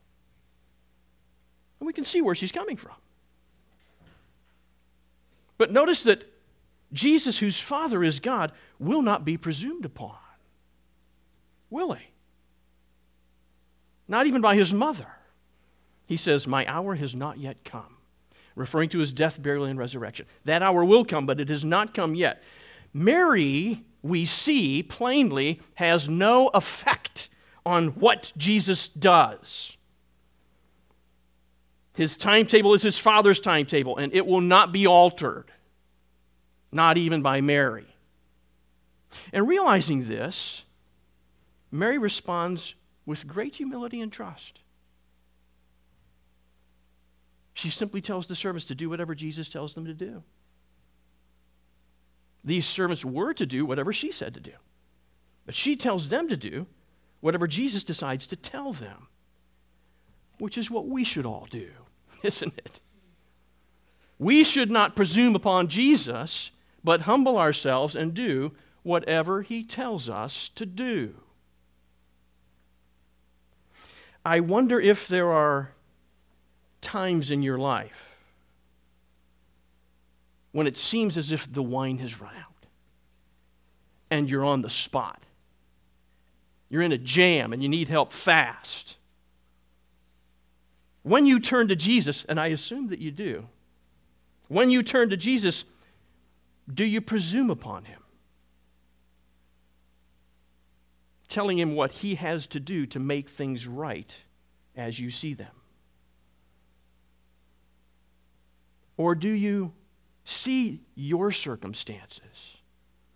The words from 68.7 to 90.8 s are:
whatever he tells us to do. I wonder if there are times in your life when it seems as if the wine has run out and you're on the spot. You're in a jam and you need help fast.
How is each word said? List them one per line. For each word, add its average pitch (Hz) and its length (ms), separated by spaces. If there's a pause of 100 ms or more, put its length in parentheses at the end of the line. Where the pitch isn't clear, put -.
whatever 170 580
he 226 220
tells 226 460
us 110 460
to 226 100
do. 185 500 (3000)
I 170 160
wonder 226 380
if 202 280
there 180 240
are 147 400 (1080)
times 180 500
in 143 100
your 135 160
life 123 560 (2500)
when 151 140
it 131 100
seems 214 400
as 151 140
if 143 200
the 135 120
wine 131 340
has 123 240
run 107 140
out - 300 (1400)
and 147 200
you're 139 160
on 139 160
the 110 80
spot. - 520 (1500)
You're 160 140
in 170 80
a 135 60
jam 131 540
and 123 100
you 139 60
need 151 220
help 151 220
fast. - 840 (2000)